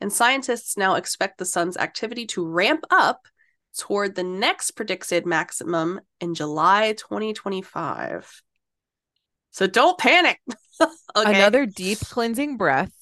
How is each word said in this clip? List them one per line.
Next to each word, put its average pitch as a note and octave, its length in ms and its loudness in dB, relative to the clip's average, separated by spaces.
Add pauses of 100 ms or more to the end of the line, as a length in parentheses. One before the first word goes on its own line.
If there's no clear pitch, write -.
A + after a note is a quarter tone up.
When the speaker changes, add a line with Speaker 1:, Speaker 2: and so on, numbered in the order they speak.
Speaker 1:
"And G3+ 120 -4
scientists B3 640 0
now F#3+ 180 2
expect - 440 -4
the F#3 80 -6
sun's F3 320 -2
activity A3+ 480 -6
to F3+ 200 -6
ramp G3+ 440 0
up E4 360 2 (500)
toward G3+ 380 -4
the F#3 80 -4
next G3 500 -2
predicted F#3 540 -4
maximum E3+ 760 -2 (200)
in E3+ 140 -6
July E3 640 2
twenty G#3+ 360 -6
twenty-five." - 1080 -8 (1080)
So - 160 -2
don't C#4 320 4
panic. D4 400 4 (100)
<laughs> - 0 - (680)
Okay? G#3 180 4
Speaker 2:
Another G#3 320 6
deep F#3+ 320 -4
cleansing A#3+ 580 -4
breath. E3+ 460 0